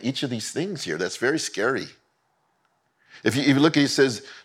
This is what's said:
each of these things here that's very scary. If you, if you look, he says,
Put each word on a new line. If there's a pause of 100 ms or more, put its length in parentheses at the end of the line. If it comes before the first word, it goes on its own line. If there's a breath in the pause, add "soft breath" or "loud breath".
each
of
these
things
here
that's
very
scary. (1400 loud breath)
If
you,
if
you
look,
he
says, (200 loud breath)